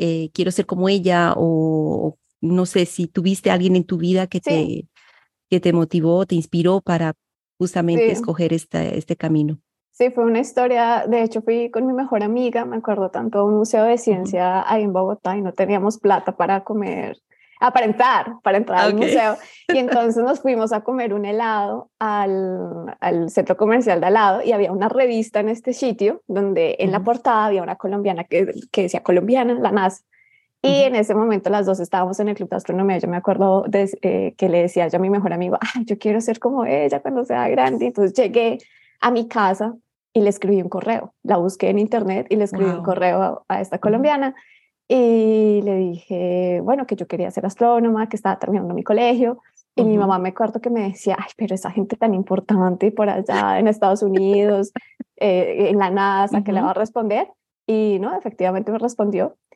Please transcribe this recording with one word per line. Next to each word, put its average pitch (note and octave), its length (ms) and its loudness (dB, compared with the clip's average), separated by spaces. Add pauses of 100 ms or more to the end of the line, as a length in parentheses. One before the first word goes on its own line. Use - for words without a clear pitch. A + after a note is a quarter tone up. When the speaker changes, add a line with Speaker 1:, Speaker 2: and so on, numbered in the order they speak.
(240)
Speaker 1:
eh, D#3 100 -8
quiero F#3 180 -2
ser F#3 140 -2
como F#3 240 0
ella", F3 460 2
o, D#3+ 760 0
o - 80 -8 (240)
no F3+ 240 2
sé F3+ 200 2
si E3+ 220 -4
tuviste F#3+ 440 0
alguien F#3 240 2
en F3+ 100 2
tu F#3 120 -4
vida F3+ 300 0
que F#3 140 -6
Speaker 2:
Sí. - 20 -20
Speaker 1:
te, E3 440 -2 (600)
que F#3 100 2
te F3 140 2
motivó, E3+ 520 2
te F#3 100 -2
inspiró E3+ 460 0
para E3 320 -2 (440)
justamente E3+ 500 0
Speaker 2:
Sí. - 60 4
Speaker 1:
escoger E3+ 400 -2
esta, E3 300 -4
este D#3+ 320 -6
camino? D#3 440 -2 (320)
Speaker 2:
Sí, B3 180 0
fue A#3+ 140 0
una A#3 160 2
historia, A#3+ 680 0
de A#3 140 2
hecho A3+ 200 -2
fui A#3 280 -2
con A#3+ 160 -2
mi C4 80 0
mejor B3+ 300 -2
amiga, A#3 420 -2
me A#3+ 120 -8
acuerdo G3+ 340 -2
tanto A3+ 280 -2
a G3+ 40 4
un G#3 140 2
museo A3 260 2
de A#3 120 4
Speaker 1:
Ujú. A#3 60 -4
Speaker 2:
ciencia F#3+ 680 0
ahí A3 120 2
en G3+ 100 -2
Bogotá F#3+ 440 -2
y G#3 40 -4
no F#3 120 -6
teníamos G3+ 460 0
plata G3+ 360 2
para F#3+ 280 -2
comer, G3 540 -6 (420)
ah, B3 120 4
para A#3+ 140 2
entrar, A3+ 560 2
para G3 160 2
entrar F#3+ 220 0
Speaker 1:
Ah, G3+ 80 4
Speaker 2:
al G#3+ 60 2
Speaker 1:
ok. G#3+ 80 0
Speaker 2:
museo. A3+ 400 2
Speaker 1:
<laughs> - 320 -14
Speaker 2:
Y D4+ 40 2
entonces A#3 460 0
nos C4+ 180 0
fuimos A#3 320 0
a G#3+ 80 -2
comer A#3+ 320 -4
un G3+ 120 -4
helado G#3+ 720 -4
al, F#3 1000 -4
al E3+ 300 -2
centro F#3 280 0
comercial A3 440 2
de E3+ 60 0
al G3+ 60 4
lado G#3 300 4
y A#3 100 2
había G3+ 180 0
una G3 180 0
revista A#3 500 0
en G#3+ 100 0
este A#3 240 -4
sitio A#3 540 -2
donde F#3+ 520 0
en F#3+ 120 0
la G3 60 0
Speaker 1:
Ujú. G3 80 -4
Speaker 2:
portada A#3 400 2
había G3+ 160 0
una F3 140 -8
colombiana G3 480 -4
que, F3+ 280 0 (200)
que G3+ 120 0
decía F3+ 200 -4
colombiana, A#3 500 2
la A#3 180 0
nasa. F#3+ 320 0 (600)
Y - 60 4
Speaker 1:
Ujú. C#4 160 4
Speaker 2:
en B3+ 100 2
ese G#3+ 200 2
momento G#3+ 340 2
las G3+ 160 2
dos F#3+ 140 0
estábamos F#3 400 -2
en G#3 100 -2
el G3+ 60 -4
club F#3 140 -8
de F#3+ 80 -4
astronomía. F#3+ 400 0
Yo - 100 -4
me F3 100 -4
acuerdo F#3+ 500 2
de, G3+ 220 0 (120)
eh, F#3 360 0
que F#3 120 2
le F3 140 4
decía F3 240 0
yo E3 100 -2
a F3+ 40 0
mi F#3+ 80 0
mejor G3 240 0
amigo, F3+ 240 -2 (180)
"Ay, A#3+ 100 -4
yo G#3 120 -4
quiero G#3+ 240 0
ser A3+ 180 -4
como B3 260 -2
ella C#3+ 360 0
cuando C4+ 240 -4
sea B2 240 -2
grande". B3+ 380 0
Entonces G3+ 260 0
llegué A#3 440 0 (420)
a B3 100 0
mi A#3 180 0
casa G#3+ 480 -2 (380)
y A3+ 80 4
le G3+ 80 4
escribí G3 320 0
un F3 80 -8
correo. - 440 -6 (100)
La G3 140 2
busqué F#3 320 0
en G3 100 2
internet G#3 500 -2
y G3+ 60 2
le G#3 80 2
escribí G3 260 0
un F3 60 -2
Speaker 1:
Guau. F3 80 -8
Speaker 2:
correo F3+ 400 0
a, - 240 -4
a G3 140 -2
esta F#3+ 160 -6
Speaker 1:
Ujú. F#3 40 -14
Speaker 2:
colombiana C4+ 540 0 (520)
y A3 760 4
le G3+ 140 -2
dije, F3+ 880 -2
bueno, - 220 0
que G#3+ 100 -6
yo F3 120 -8
quería F3+ 240 -6
ser G3 140 -6
astrónoma, A#3 640 2
que G#3+ 80 -6
estaba G3 200 -2
terminando F#3 360 -4
mi F3 100 -6
colegio. A#3+ 560 2 (360)
Y - 100 2
mi A3 80 4
Speaker 1:
Ujú. G#3 80 4
Speaker 2:
mamá F#3+ 180 2
me F#3 100 -4
acuerdo G#3+ 300 -4
que A#3+ 100 -6
me A#3 200 0
decía, G3 280 -2
"Ay, - 200 -10
pero G3 180 -4
esa F#3+ 160 -8
gente G3+ 240 -4
tan A3+ 180 0
importante F#3 800 0
por G#3+ 180 0
allá G3 480 0
en G#3 120 2
Estados G#3 340 2
Unidos, G3 720 2
Speaker 1:
<laughs> - 420 -14
Speaker 2:
eh, F#3 520 2
en G3+ 100 2
la F#3+ 100 2
nasa, G3 540 0
¿qué G3+ 80 -4
le G3 80 0
Speaker 1:
Ujú. F3+ 60 0
Speaker 2:
va F#3 60 0
a F#3 40 -6
responder?". A3 540 -2 (360)
Y G#3+ 360 0
no, A#3 160 -4
efectivamente F#3+ 540 -2
me A3+ 80 -2
respondió. G#3 580 -2 (180)